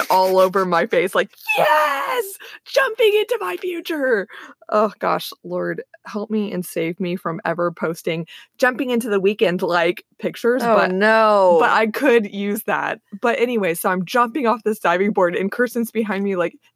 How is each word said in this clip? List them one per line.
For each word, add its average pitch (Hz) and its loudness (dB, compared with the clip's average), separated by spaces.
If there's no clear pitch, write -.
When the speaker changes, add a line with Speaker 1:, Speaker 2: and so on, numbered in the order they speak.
Speaker 1:
<laughs> - -4
Speaker 2:
all 185 4
over 190 2
my 175 0
face, 180 0
like, - -2
"Yes! 392 0
Jumping 453 2
into 427 0
my 359 -6
future!" 294 -4
Oh, 214 0
gosh, 175 -4
Lord, 175 -6
help 208 -10
me 208 -4
and 180 -6
save 170 -6
me 180 -4
from 165 -8
ever 170 -2
posting 165 -6
jumping 254 0
into 240 0
the 202 0
weekend, 190 2
like, 170 0
pictures, 233 -2
Speaker 1:
Oh, 233 2
Speaker 2:
but 175 4
Speaker 1:
no. 208 6
Speaker 2:
but - 4
I 220 2
could 233 2
use 202 -4
that. 151 -4
But 233 0
anyway, 220 0
so 196 -2
I'm 185 -2
jumping 240 0
off 226 0
this 214 -2
diving 185 2
board, 180 2
and 196 -2
Kirsten's 240 -2
behind 208 -2
me, 196 -2
like, 175 -2